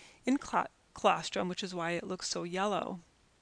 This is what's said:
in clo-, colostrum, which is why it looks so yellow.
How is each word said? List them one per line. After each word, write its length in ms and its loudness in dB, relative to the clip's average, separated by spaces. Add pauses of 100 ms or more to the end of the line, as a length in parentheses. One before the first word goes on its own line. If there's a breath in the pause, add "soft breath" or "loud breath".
(240 loud breath)
in 120 4
clo-, 300 0 (280)
colostrum, 540 2
which 160 -4
is 100 -8
why 180 -2
it 140 -4
looks 220 -6
so 160 -2
yellow. 560 -2 (420)